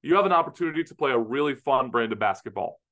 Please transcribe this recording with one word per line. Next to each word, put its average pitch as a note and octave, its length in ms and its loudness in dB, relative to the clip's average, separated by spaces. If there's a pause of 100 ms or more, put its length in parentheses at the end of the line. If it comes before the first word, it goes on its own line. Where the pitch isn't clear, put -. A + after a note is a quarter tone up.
You D#3 120 0
have G3 100 4
an F#3 60 2
opportunity E3 520 0
to - 120 -10
play C#3 160 0
a B2 60 2
really C3 380 -2
fun C3 340 0
brand A2+ 240 0
of G#2+ 60 -8
basketball. G2 600 -4 (120)